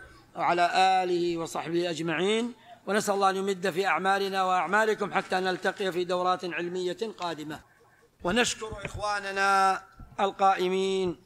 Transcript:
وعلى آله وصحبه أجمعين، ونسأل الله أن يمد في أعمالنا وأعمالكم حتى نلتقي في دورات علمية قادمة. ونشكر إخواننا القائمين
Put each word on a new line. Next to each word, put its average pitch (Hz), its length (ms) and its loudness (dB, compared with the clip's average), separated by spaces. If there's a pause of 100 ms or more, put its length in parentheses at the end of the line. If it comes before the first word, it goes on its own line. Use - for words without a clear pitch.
(360)
وعلى 170 340 2 (340)
آله 175 340 0
وصحبه 165 520 -4
أجمعين، 180 640 -2 (340)
ونسأل 202 260 0
الله 196 160 4
أن 190 60 0
يمد 190 340 -2
في 185 180 -2
أعمالنا 190 560 2
وأعمالكم 185 720 2
حتى 190 220 -2
نلتقي 185 560 -2
في 180 120 -2
دورات 180 420 0
علمية 175 520 -4 (200)
قادمة. 156 420 -8 (640)
ونشكر 214 600 -2
إخواننا 196 1000 2 (360)
القائمين 190 1080 2